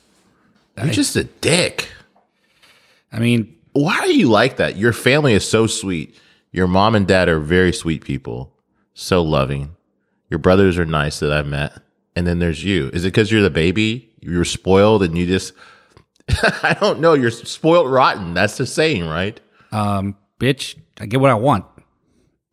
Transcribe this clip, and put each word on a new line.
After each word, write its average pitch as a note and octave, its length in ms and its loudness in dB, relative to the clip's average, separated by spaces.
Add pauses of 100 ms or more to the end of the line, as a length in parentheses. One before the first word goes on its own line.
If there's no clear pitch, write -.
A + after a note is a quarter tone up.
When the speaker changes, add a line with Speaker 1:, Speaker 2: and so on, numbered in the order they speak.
(760)
Speaker 1:
You're A#2 100 -6
Speaker 2:
I - 40 0
Speaker 1:
just - 240 -2
a - 100 -2
dick. - 640 -4 (1200)
Speaker 2:
I A2 80 -10
mean, A#2 360 0 (180)
Speaker 1:
Why D3 260 0
are G4 80 -2
you B3+ 220 4
like A2 280 4
that? D#2 200 -2
Your A2 160 2
family C3+ 400 2
is F#2 160 2
so A2+ 160 2
sweet. F#2+ 500 -6 (360)
Your F2+ 160 0
mom G2 280 2
and G2 120 2
dad F#2 220 4
are D#2+ 100 2
very F2+ 340 2
sweet E2 300 -6
people. C2 500 -10 (400)
So - 300 -2
loving. C#2+ 520 -2 (540)
Your E2 100 -4
brothers F#2 380 4
are F2 80 0
nice D2+ 340 -4
that D2 120 -2
I D2+ 120 -2
met. C#2+ 300 -6 (420)
And F2 120 -2
then F2 120 0
there's E2 240 -2
you. E2+ 300 -2
Is F2 120 -4
it F#2+ 80 -2
'cause G#2+ 180 0
you're G#2+ 120 2
the F#2 60 4
baby? F#2 600 -2 (100)
You're E2+ 260 -2
spoiled G2+ 580 2
and E2+ 140 -2
you F2 80 0
just, F#2 280 -2 (420)
<laughs> - 340 -20
I D#3 500 -2
don't F3+ 200 0
know. E3 140 4
You're B2 180 2
spoiled D#3+ 580 0
rotten. B2+ 440 0
That's F#2 240 0
the C3 80 -4
saying, C#3+ 400 -2
right? F2+ 340 -6 (320)
Speaker 2:
Um, G2+ 460 -2 (220)
bitch, - 360 -4 (240)
I A2 60 -12
get A2+ 160 -2
what C3+ 80 4
I A#2+ 60 4
want. G#2+ 300 0 (880)